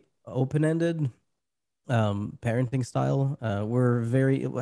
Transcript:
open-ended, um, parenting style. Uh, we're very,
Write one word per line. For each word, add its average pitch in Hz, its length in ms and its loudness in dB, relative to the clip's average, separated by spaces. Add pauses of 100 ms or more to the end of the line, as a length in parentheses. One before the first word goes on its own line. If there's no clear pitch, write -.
(260)
open-ended, 156 840 0 (800)
um, 107 520 0
parenting 123 440 -2
style. 135 560 0
Uh, 104 260 -2
we're 120 340 4
very, 131 420 2 (180)